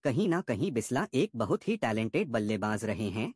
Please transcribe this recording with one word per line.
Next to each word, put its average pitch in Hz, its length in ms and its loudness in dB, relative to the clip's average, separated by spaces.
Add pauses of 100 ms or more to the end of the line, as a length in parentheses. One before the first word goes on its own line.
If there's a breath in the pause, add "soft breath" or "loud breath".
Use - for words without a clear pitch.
कहीं 143 240 2
ना 113 140 2
कहीं 127 280 0
बिस्ला 127 340 0 (100)
एक 175 200 4
बहुत 113 320 0
ही 220 100 2
टैलेंटेड 113 520 0
बल्लेबाज 107 560 0
रहे 104 240 -2
हैं 120 260 -4